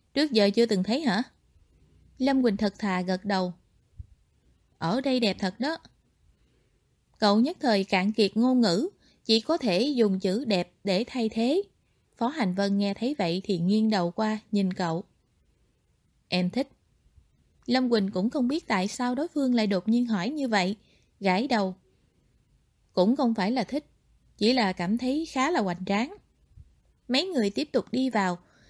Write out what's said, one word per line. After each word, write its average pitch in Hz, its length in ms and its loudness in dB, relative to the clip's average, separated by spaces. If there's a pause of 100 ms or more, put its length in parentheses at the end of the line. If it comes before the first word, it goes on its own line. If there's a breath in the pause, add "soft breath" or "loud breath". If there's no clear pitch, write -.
(140)
Trước 294 180 0
giờ 208 180 4
chưa 226 160 4
từng 196 180 0
thấy 247 180 -2
hả?" 208 220 0 (960)
Lâm 262 260 2
Quỳnh 208 140 2
thật 208 220 0
thà 185 220 -2
gật 185 240 -4
đầu. 185 280 -2 (1200)
"Ở 190 240 -2
đây 262 180 0
đẹp 214 200 0
thật 185 200 -4
đó." 311 180 -4 (1400)
Cậu 208 200 4
nhất 302 200 2
thời 208 240 2
cạn 196 280 0
kiệt 208 260 0
ngôn 254 240 4
ngữ, 220 280 2 (360 soft breath)
chỉ 220 160 4
có 330 160 0
thể 202 240 0
dùng 233 380 2
chữ 202 260 -2
đẹp 185 280 -2 (100)
để 196 240 0
thay 226 220 -4
thế. 254 320 0 (560)
Phó 240 100 -2
Hành 254 260 -2
Vân 202 240 0
nghe 202 160 0
thấy 262 240 -4
vậy 180 260 -2
thì 190 140 -2
nghiêng 214 320 2
đầu 175 220 0
qua 214 280 -4 (120)
nhìn 196 220 0
cậu. 175 300 -4 (1200)
"Em 180 220 0
thích." 254 180 -4 (1000)
Lâm 254 240 0
Quỳnh 208 220 2
cũng 208 180 0
không 262 180 0
biết 302 200 -4
tại 196 200 0
sao 247 280 -4
đối 302 120 -4
phương 262 280 0
lại 214 120 2
đột 190 200 0
nhiên 240 180 2
hỏi 208 240 -2
như 285 180 -4
vậy, 202 280 0 (440 soft breath)
gãi 196 280 0
đầu. 202 280 -2 (1160)
"Cũng 202 220 4
không 247 180 0
phải 208 180 -2
là 254 120 -2
thích, 285 220 -6 (520)
chỉ 220 160 2
là 208 200 0
cảm 185 240 -2
thấy 269 320 -4
khá 269 220 0
là 330 80 0
hoành 185 260 -4
tráng." 233 300 -2 (920)
Mấy 269 180 0
người 262 240 -2
tiếp 285 220 -6
tục 233 200 0
đi 262 180 -2
vào. 185 280 0 (320 soft breath)